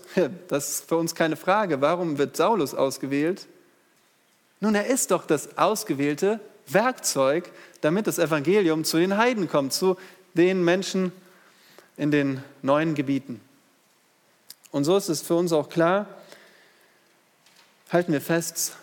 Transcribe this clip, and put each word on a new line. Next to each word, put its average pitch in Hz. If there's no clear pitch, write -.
<laughs> 180
das 143
ist -
für 165
uns 165
keine 160
Frage, 185
warum 160
wird 139
Saulus 165
ausgewählt? 139
Nun, 214
er 208
ist 254
doch 175
das -
ausgewählte 170
Werkzeug, 170
damit 180
das 160
Evangelium 160
zu 160
den 190
Heiden 226
kommt, 139
zu 185
den 180
Menschen 185
in 147
den 139
neuen 147
Gebieten. 135
Und 143
so 180
ist 190
es 151
für 170
uns 170
auch 147
klar, 180
halten 175
wir 139
fest, -